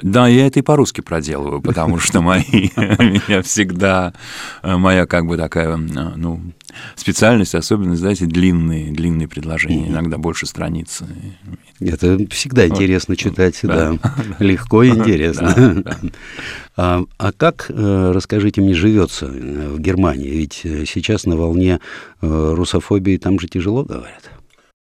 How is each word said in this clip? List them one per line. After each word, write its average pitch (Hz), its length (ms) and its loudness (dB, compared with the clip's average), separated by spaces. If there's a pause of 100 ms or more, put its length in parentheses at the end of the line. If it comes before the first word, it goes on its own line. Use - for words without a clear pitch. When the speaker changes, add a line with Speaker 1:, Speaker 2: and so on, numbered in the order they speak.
Speaker 1:
Да, 117 260 4
я 127 180 6
это 139 140 2
и - 20 2
по-русски 143 400 2
проделываю, 71 600 -6
потому 85 360 0
что 85 240 0
мои, 90 220 4
<laughs> 98 280 2
Speaker 2:
<laughs> - 40 -12
Speaker 1:
меня 104 640 2
всегда, 92 720 0 (480)
э, 92 160 -2
моя 92 300 4
как 85 180 0
бы 82 120 -2
такая, 82 320 -2
м, 80 260 -4
а, 82 220 -6
ну, 82 240 -6 (540)
специальность, 107 600 2
особенность, 87 460 -2
знаете, 92 240 0
длинные, 82 640 2
длинные 82 380 -2
предложения, 80 560 -4
Speaker 2:
Мгм. 78 80 -4
Speaker 1:
иногда 80 240 -4
больше 80 280 -4
страницы. 85 640 -8 (720)
Speaker 2:
Это 90 380 0 (120)
всегда 123 340 0
Speaker 1:
Вот. - 80 2
Speaker 2:
интересно 95 440 0
читать, 90 480 0
Speaker 1:
Да. 82 300 0 (100)
Speaker 2:
да. - 100 -2 (260)
Speaker 1:
<laughs> - 0 -
Speaker 2:
Легко 104 440 2
и 127 60 8
интересно. 87 640 2
Speaker 1:
<laughs> 104 300 6
Да, - 160 -8
да. 87 80 -6 (680)
Speaker 2:
А, 90 280 0 (140)
а 101 140 -2
как, - 380 0
э, 98 440 2
расскажите 101 480 0
мне, 98 120 4
живётся, 87 520 2
э, 67 500 -8
в 78 40 -6
Германии? 80 500 0
Ведь, 78 340 -6
э, 78 220 -6
сейчас - 400 -4
на 85 100 0
волне, 85 440 2 (420)
э, 78 340 0
русофобии 92 600 0
там 95 220 0
же 87 80 -8
тяжело, 101 360 -2
говорят. - 460 -14 (540)